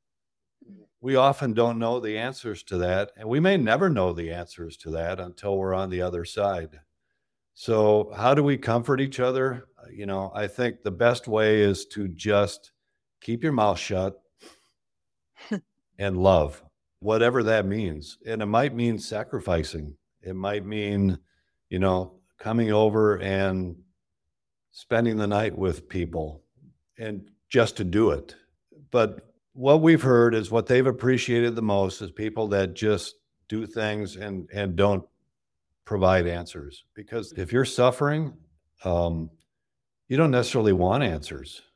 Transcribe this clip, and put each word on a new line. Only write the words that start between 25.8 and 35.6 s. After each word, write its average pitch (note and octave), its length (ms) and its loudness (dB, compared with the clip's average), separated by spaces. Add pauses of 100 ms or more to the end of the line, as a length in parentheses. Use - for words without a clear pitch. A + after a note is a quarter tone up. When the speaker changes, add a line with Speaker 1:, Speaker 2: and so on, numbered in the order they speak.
Speaker 1:
people E2 540 -6 (540)
and G#2+ 320 -12 (200)
just A#2 280 2
to G#2+ 60 -4
do F#2+ 280 4
it. - 240 -6 (560)
But G#2+ 420 0 (200)
what C#3 280 4
we've D#3+ 200 6
heard A#2+ 340 6
is G2+ 160 -2
what A2+ 160 0
they've B2+ 200 4
appreciated A#2+ 680 0
the A#2 60 -4
most G2 400 0
is F2+ 100 -10
people G#2+ 380 -6
that G2 260 0
just G#2+ 400 -2 (340)
do G#2+ 160 -6
things G#2 500 -6
and, F#2+ 380 -10
and G2 220 -4
don't G2 280 4 (840)